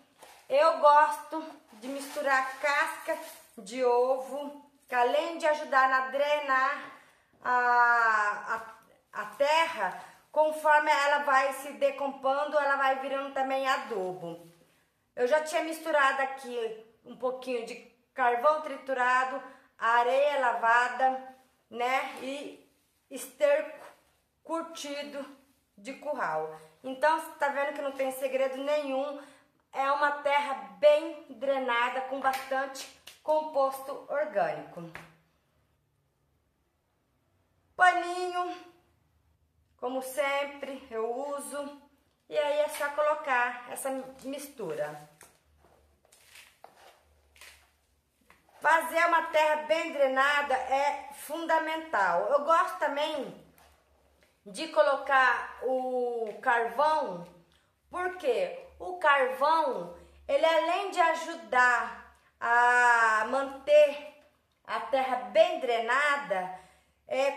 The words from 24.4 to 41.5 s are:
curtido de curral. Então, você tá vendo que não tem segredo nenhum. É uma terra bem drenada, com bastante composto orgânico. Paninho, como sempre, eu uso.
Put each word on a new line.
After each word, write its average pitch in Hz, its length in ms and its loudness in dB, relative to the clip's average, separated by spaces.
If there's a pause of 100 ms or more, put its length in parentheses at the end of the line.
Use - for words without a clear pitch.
curtido 294 840 -8 (500)
de 202 180 -14
curral. 214 640 -6 (240)
Então, 269 360 2
você - 200 -12
tá 285 80 0
vendo 277 260 -2
que 294 80 -8
não 269 120 -6
tem 269 180 -2
segredo 262 460 -2
nenhum. 285 600 -4 (540)
É 269 180 -2
uma 285 200 2 (100)
terra 285 320 0 (240)
bem 302 540 4
drenada, 254 720 -2
com 262 180 -6
bastante 269 680 -2 (360)
composto 294 840 -2
orgânico. 180 760 -4 (3000)
Paninho, 359 920 0 (1080)
como 254 240 -6
sempre, 277 880 -6
eu 226 260 -4 (200)
uso. 277 460 -10 (460)